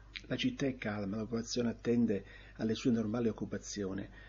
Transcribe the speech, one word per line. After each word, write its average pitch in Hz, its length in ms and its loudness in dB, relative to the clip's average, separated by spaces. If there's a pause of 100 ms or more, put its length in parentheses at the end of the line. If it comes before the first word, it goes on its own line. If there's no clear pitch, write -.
(260)
La 127 100 -2
città 127 300 0
è 131 100 0
calma, 104 400 -2
la 113 60 -2
popolazione 117 480 0
attende 110 560 4 (320)
alle 113 180 2
sue 127 160 4
normali 113 380 2
occupazioni. 98 760 -4 (240)